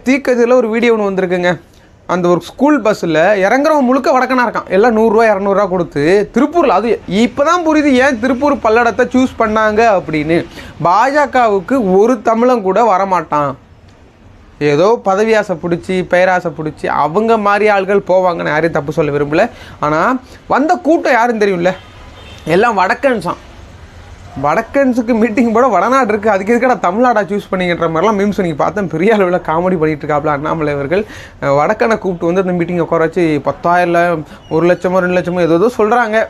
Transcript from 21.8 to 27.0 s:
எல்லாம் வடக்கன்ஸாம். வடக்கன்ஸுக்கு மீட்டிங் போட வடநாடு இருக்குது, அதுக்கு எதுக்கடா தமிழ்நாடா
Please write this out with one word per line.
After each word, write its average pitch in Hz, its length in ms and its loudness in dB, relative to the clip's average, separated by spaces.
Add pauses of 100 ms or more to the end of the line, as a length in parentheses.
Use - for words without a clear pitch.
எல்லாம் 220 240 2
வடக்கன்ஸாம். 196 600 -2 (1040)
வடக்கன்ஸுக்கு 226 800 0
மீட்டிங் 226 340 0
போட 247 120 4
வடநாடு 233 440 2
இருக்குது, 214 220 0
அதுக்கு 196 200 0
எதுக்கடா 247 220 2 (120)
தமிழ்நாடா 220 420 2